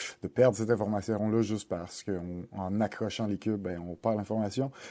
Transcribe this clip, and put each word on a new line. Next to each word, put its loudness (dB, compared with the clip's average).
de -4
perdre 6
cette 0
information-là 2
juste -2
parce -6
qu'en -4
accrochant -2
les 0
cubes, -2
ben, -4
on -8
perd 0
l'information. -2